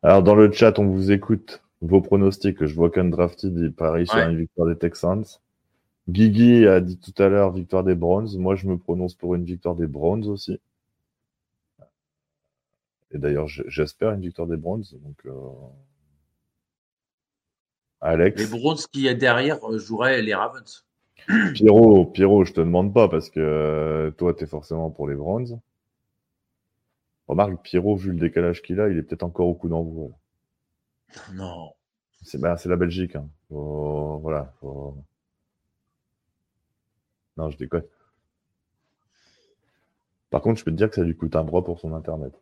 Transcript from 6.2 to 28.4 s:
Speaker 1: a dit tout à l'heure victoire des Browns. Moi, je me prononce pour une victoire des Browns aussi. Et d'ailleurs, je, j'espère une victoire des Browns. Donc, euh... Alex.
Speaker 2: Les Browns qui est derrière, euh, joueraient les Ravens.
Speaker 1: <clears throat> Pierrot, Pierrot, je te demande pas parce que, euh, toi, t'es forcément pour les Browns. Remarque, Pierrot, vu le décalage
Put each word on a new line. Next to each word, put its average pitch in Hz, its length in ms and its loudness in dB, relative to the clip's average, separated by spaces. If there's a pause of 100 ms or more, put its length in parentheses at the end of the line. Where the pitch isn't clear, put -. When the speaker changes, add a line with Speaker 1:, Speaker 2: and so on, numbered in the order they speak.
Speaker 1:
a 95 140 8
dit 90 180 -4
tout - 240 -6
à 98 60 6
l'heure 98 240 2
victoire 92 320 -4
des 92 120 2
Browns. 95 420 -2
Moi, 92 180 -2
je 95 120 -6
me 92 100 -2
prononce 90 380 -6
pour 90 200 -4
une 87 80 -4
victoire 87 320 -8
des 85 120 -4
Browns 85 400 -4
aussi. 98 340 -10 (2500)
Et 73 40 -10
d'ailleurs, 73 300 -4
je, 73 200 -14
j'espère 78 440 -4
une 101 100 -6
victoire 85 260 -10
des 82 80 -6
Browns. 92 380 -8
Donc, 71 320 -20
euh... 67 80 -16 (2750)
Alex. 82 420 2
Speaker 2:
Les 110 60 -2
Browns 123 300 -4 (140)
qui 135 160 -4
est 127 80 0
derrière, 131 440 0 (100)
euh, 110 80 -6
joueraient 113 440 -2
les 107 120 -4
Ravens. 117 520 -8 (420)
Speaker 1:
<clears throat> 196 260 0
Pierrot, 107 520 8
Pierrot, 95 400 4
je - 80 -14
te 85 80 -2
demande 90 320 0
pas 107 160 6
parce 80 200 -4
que, - 100 -8
euh, 78 720 -2
toi, 85 220 -2
t'es 80 140 -8
forcément 80 420 -10
pour 73 200 -10
les 71 60 -8
Browns. 113 440 -8 (1700)
Remarque, 95 360 -2
Pierrot, 95 320 0
vu 95 160 -6
le 87 60 -4
décalage 85 440 -2